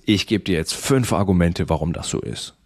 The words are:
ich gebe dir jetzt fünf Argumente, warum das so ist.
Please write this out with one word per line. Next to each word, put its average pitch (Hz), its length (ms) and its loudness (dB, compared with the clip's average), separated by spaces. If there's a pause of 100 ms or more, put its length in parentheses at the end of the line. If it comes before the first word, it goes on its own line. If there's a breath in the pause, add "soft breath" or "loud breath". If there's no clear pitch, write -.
ich 104 220 2
gebe 104 180 0
dir 92 120 0
jetzt - 180 -2
fünf 123 380 0
Argumente, 90 580 2
warum 80 220 0
das - 160 -8
so - 120 -4
ist. - 340 -10 (120)